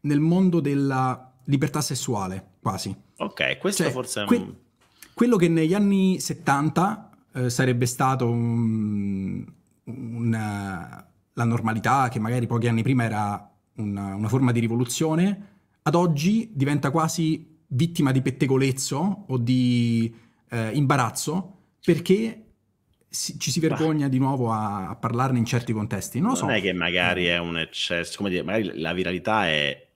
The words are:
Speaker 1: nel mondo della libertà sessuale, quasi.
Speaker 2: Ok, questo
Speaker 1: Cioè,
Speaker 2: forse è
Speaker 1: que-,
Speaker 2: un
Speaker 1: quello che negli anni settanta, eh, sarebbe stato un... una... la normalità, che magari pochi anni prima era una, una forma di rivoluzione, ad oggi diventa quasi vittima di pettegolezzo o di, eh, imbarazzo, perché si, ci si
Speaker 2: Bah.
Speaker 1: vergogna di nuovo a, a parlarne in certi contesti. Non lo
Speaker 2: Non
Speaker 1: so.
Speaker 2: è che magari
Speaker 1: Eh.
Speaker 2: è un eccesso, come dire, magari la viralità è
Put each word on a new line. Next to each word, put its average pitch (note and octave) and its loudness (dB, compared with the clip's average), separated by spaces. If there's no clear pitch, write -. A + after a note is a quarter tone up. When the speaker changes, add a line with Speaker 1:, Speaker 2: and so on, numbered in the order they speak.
Speaker 1:
nel D3 2
mondo E3+ 4
della C3+ -2
libertà C#3+ 0
sessuale, G2 -6
quasi. G2 -4
Speaker 2:
Ok, - -4
questo G3 -2
Speaker 1:
Cioè, C#3 0
Speaker 2:
forse B2 -6
è - -2
Speaker 1:
que-, A#3+ -2
Speaker 2:
un G2 -8
Speaker 1:
quello A#3 2
che E3+ 4
negli D#3+ 2
anni F#3+ 2
settanta, D#3 -2
eh, B2+ -2
sarebbe B2 2
stato B2+ 0
un... G#2+ -2
una... G#2+ -6
la B2 -2
normalità, A2+ 2
che A2+ -4
magari A#2 -2
pochi A#2 0
anni A2+ 2
prima B2 2
era G#2 -4
una, G2+ -6
una A2 -2
forma B2+ 2
di A#2 2
rivoluzione, D#3 0
ad D3 2
oggi F3 2
diventa C#3+ 0
quasi D#3+ 0
vittima C#3 2
di C3 4
pettegolezzo C3+ 0
o C3 -4
di, A#2+ 2
eh, A2+ -4
imbarazzo, C#3+ 0
perché F#3 2
si, - -8
ci - -2
si - -2
Speaker 2:
Bah. D3+ 0
Speaker 1:
vergogna D#3 2
di C3 2
nuovo C3 2
a, G#2 -4
a G2+ -8
parlarne B2 0
in A2 4
certi A#2+ -2
contesti. G#2+ -4
Non F#3+ 2
lo C4+ 0
Speaker 2:
Non - -
Speaker 1:
so. G#2+ -2
Speaker 2:
è G#2+ 2
che F#2 0
magari F2 2
Speaker 1:
Eh. - 4
Speaker 2:
è E2+ 2
un E2+ -4
eccesso, - -4
come G2+ -2
dire, F2 -2
magari F#2 -2
la D#2+ -2
viralità F#2 0
è D2 0